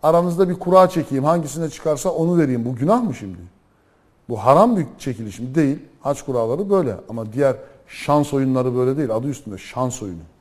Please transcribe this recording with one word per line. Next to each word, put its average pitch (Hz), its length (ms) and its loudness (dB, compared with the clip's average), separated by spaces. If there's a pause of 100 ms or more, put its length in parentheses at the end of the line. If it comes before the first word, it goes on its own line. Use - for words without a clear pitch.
aranızda 170 460 4
bir 180 100 -4
kura 185 300 6
çekeyim. 139 340 -2
Hangisine 156 460 -2
çıkarsa 151 400 -2
onu 170 280 0
vereyim. 127 280 2
Bu 127 100 -4
günah 190 280 2
mı 170 100 -4
şimdi? 95 260 -12 (880)
Bu 117 80 -4
haram 165 400 6
bir 156 80 -2 (140)
çekiliş 110 400 -8
mi? 127 160 -8
Değil. 151 240 2 (220)
Hac 139 200 -4
kuralları 127 480 -2
böyle. 165 260 0 (140)
Ama 113 240 -10
diğer 135 220 0 (320)
şans 147 460 0
oyunları 131 420 0
böyle 127 220 2
değil. 120 180 -2
Adı 123 120 -4
üstünde 107 300 -10
şans 123 460 -6
oyunu. 90 180 -10 (200)